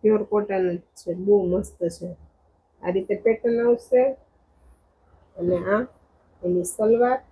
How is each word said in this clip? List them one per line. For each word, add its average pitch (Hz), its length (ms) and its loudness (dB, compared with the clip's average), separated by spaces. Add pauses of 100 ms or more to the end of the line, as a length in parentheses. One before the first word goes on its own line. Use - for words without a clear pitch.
પ્યોર 214 200 4
કોટન 208 420 -2 (100)
જ 175 60 -10 (140)
છે, - 180 -10
બહુ 185 200 2 (120)
મસ્ત 185 320 -4
છે. 170 300 -6 (720)
આ 175 80 -4
રીતે 190 240 -2
પેટર્ન 226 460 0
આવશે. 240 420 2 (1300)
અને 175 200 -2 (180)
આ 220 80 0 (600)
એની 180 220 -2
સલવાર 226 540 0 (140)